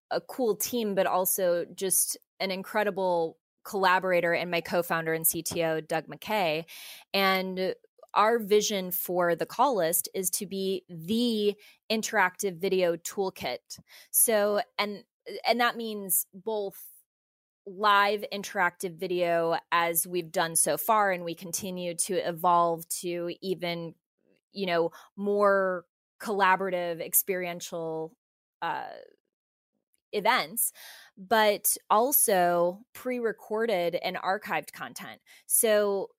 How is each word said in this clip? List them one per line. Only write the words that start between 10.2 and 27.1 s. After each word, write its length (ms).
to 140
be 420
the 680
interactive 680
video 380
toolkit. 840
So, 500
and, 260
and 120
that 160
means 560
both 480
live 640
interactive 680
video 600
as 340
we've 240
done 240
so 220
far, 340
and 140
we 100
continue 600
to 220
evolve 680
to 400
even, 540
you 140
know, 240
more 680
collaborative, 800
experiential, 1120